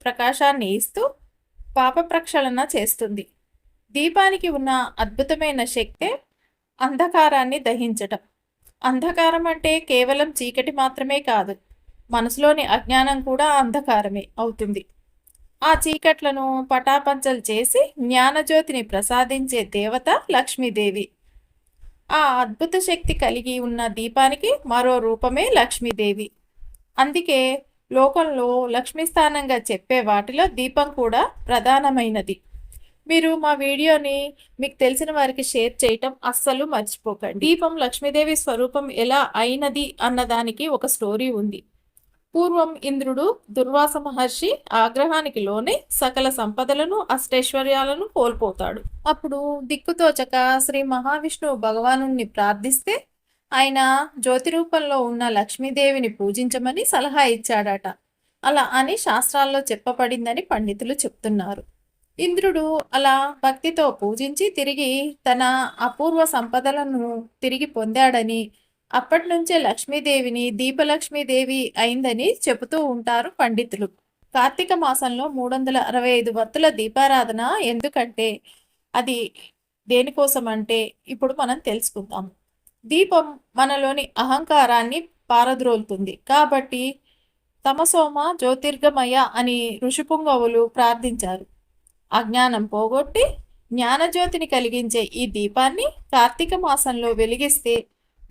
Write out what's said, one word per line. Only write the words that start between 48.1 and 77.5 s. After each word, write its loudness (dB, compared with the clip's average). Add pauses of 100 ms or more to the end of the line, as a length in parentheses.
కోల్పోతాడు. 0 (300)
అప్పుడు -4 (300)
దిక్కుతోచక 2 (320)
శ్రీ -2 (140)
మహావిష్ణువు -2 (100)
భగవానుణ్ణి 0
ప్రార్థిస్తే 0 (560)
ఆయన 2 (400)
జ్యోతి 0
రూపంలో 0 (120)
ఉన్న -4
లక్ష్మీదేవిని 0
పూజించమని -2
సలహా 2 (120)
ఇచ్చాడట. -2 (560)
అలా 4 (140)
అని 0
శాస్త్రాల్లో 0 (100)
చెప్పబడిందని -4
పండితులు -4
చెప్తున్నారు. -4 (560)
ఇంద్రుడు 0 (280)
అలా 4 (300)
భక్తితో 0
పూజించి -4
తిరిగి -2 (360)
తన 2 (440)
అపూర్వ 0 (140)
సంపదలను -2 (380)
తిరిగి -2
పొందాడని 2 (500)
అప్పటి 0
నుంచే 0
లక్ష్మీదేవిని -2
దీపలక్ష్మీదేవి 0 (160)
అయిందని 0 (120)
చెబుతూ -2
ఉంటారు -2
పండితులు. -2 (480)
కార్తీక 0
మాసంలో 0
మూడు -6
వందల 0
అరవై 0
ఐదు 2
వత్తుల 2
దీపారాధన 2 (220)